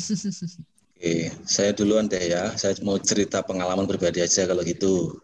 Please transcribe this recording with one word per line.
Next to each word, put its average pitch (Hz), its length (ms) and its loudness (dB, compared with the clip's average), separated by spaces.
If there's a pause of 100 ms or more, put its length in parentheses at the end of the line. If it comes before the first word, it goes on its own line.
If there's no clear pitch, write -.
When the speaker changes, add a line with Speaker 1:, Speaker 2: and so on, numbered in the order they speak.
(320)
Speaker 1:
<laughs> - 640 -14
Speaker 2:
Oke, 82 320 -2 (160)
saya 101 320 2
duluan 107 320 4
deh 92 160 -2
ya. 90 320 0
Saya 95 320 0
mau 98 160 2
cerita 101 400 0
pengalaman 92 400 -2
pribadi 90 400 0
aja 90 240 2
kalau 90 160 0
gitu. 87 600 0